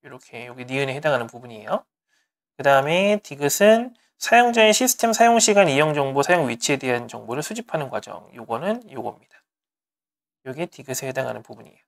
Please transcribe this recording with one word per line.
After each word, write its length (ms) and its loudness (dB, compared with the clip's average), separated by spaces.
요렇게 420 -18
여기 200 -16
니은에 280 -4
해당하는 320 -2
부분이에요. 600 -10
그 60 -14
다음에 600 2
디귿은 720 2
사용자의 540 4
시스템 400 0
사용 260 4
시간, 300 4
이용 260 2
정보, 280 0
사용 260 2
위치에 280 -2
대한 320 -4
정보를 340 -10
수집하는 480 -8
과정. 440 -12
요거는 560 -8
요겁니다. 520 -14
요게 200 -10
디귿에 420 -12
해당하는 340 -8
부분이에요. 460 -20